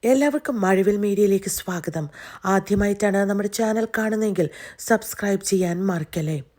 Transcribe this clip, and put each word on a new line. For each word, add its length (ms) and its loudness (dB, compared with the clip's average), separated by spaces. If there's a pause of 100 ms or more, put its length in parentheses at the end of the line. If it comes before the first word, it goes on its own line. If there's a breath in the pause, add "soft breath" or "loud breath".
എല്ലാവർക്കും 580 2
മഴവിൽ 380 4
മീഡിയയിലേക്ക് 520 2
സ്വാഗതം. 540 -6 (420 loud breath)
ആദ്യമായിട്ടാണ് 800 2
നമ്മുടെ 240 0
ചാനൽ 400 0
കാണുന്നതെങ്കിൽ 560 0 (340 loud breath)
സബ്സ്ക്രൈബ് 680 -2
ചെയ്യാൻ 280 0 (100)
മറക്കല്ലേ. 500 -2 (220)